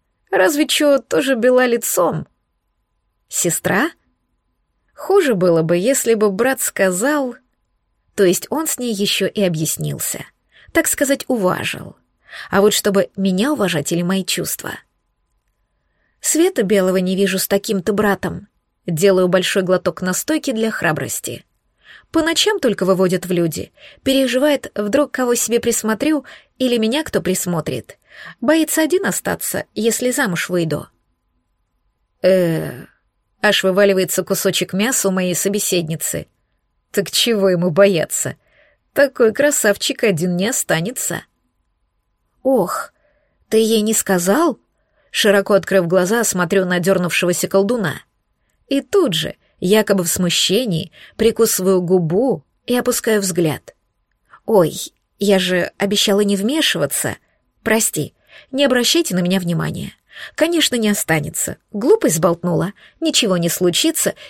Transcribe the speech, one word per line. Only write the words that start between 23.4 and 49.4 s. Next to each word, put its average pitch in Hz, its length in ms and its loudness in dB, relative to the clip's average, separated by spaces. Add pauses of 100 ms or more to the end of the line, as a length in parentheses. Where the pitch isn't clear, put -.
Переживает, 269 720 2
вдруг 214 340 0
кого 240 240 0
себе 233 240 0
присмотрю 240 640 -2 (340)
или 240 200 0
меня 226 240 0
кто 214 200 -4
присмотрит. 175 760 -4 (420)
Боится 311 420 2
один 349 220 0
остаться, - 600 -6 (100)
если 226 380 -2
замуж 226 360 -2
выйду. 170 380 -4 (1400)
Э, 165 600 2 (580)
аж 208 220 2
вываливается 190 580 2
кусочек 185 500 -2
мяса 208 360 0
у - 20 0
моей 185 240 0
собеседницы. 175 920 -4 (640)
Так - 180 -2
чего 208 380 0
ему 180 220 2
бояться? 180 640 2 (560)
Такой 262 400 2
красавчик 254 720 0
один 180 320 0
не 185 100 -2
останется. 185 800 -4 (1200)
Ох, 240 480 0 (560)
ты 220 80 2
ей 220 240 4
не 214 120 0
сказал? 202 680 0 (540)
Широко 196 400 2
открыв 190 320 2
глаза, 185 380 2
смотрю 185 400 0
на 180 160 0
дернувшегося 180 640 0
колдуна. 196 540 0 (640)
И 277 140 0
тут 330 320 2
же, - 240 -4 (240)